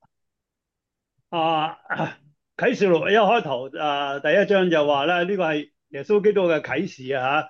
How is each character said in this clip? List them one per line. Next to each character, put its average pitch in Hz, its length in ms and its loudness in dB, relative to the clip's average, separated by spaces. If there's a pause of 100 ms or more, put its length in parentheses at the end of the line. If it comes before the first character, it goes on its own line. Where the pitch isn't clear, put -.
(1300)
啊， 160 480 -2 (760)
啟 240 180 0
示 190 140 0
錄 165 220 2
一 202 40 4
開 220 260 4
頭， 135 280 -6 (100)
啊， 143 420 -4
第 151 100 -2
一 190 160 4
章 190 240 2
就 156 160 2
話 143 200 2
咧， 175 80 0 (100)
呢 196 120 -2
個 180 80 0
係 151 260 -4 (180)
耶 139 160 -12
穌 208 180 2
基 208 100 4
督 196 160 0
嘅 156 120 2
啟 139 260 -4
示 131 280 -10
啊， 139 340 0